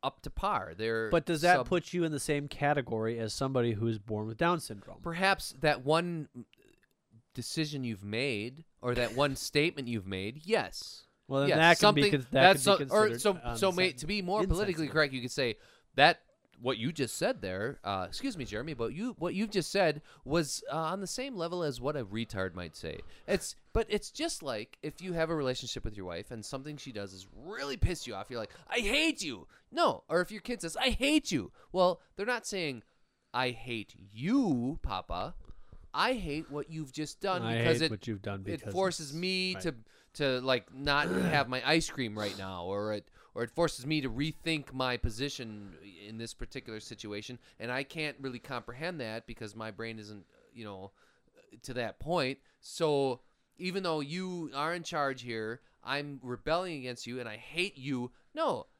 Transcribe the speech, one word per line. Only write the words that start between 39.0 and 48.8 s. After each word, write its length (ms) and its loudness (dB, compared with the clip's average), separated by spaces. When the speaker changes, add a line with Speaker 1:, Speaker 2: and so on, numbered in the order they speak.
Speaker 1:
me 440 0
Speaker 2:
right. 60 -6
Speaker 1:
to, 120 -2
to, 260 2
like, 340 2
not 340 2
<clears throat> 240 2
have 180 4
my 180 -2
ice 220 4
cream 280 -4
right 200 -2
now, 260 -6
or 300 -2
it, 160 -8
or 80 -2
it 80 -4
forces 340 0
me 160 2
to 80 -2
rethink 640 -2
my 240 0
position 760 -4
in 80 -12
this 160 -8
particular 480 -10
situation, 580 -10
and 100 -6
I 120 -2
can't 380 -6
really 180 -8
comprehend 640 -8